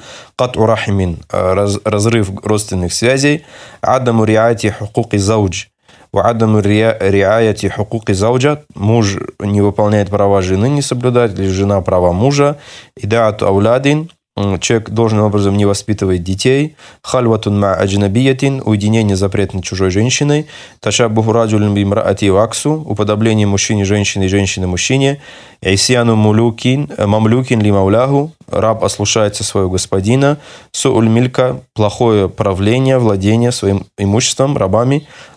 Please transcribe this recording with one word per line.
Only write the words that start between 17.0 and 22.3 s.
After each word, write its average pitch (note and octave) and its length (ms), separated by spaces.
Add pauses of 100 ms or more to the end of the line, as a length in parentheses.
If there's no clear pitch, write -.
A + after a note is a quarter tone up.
хальватун A2 560
ма G2 160
аджнабиятин — A#2 920
уединение G#2+ 520
запрет G2 380
над F#2 100
чужой F#2+ 260
женщиной, C#3+ 560 (340)
ташаббуху A2 520
раджулин G#2+ 420
бимраати G2 560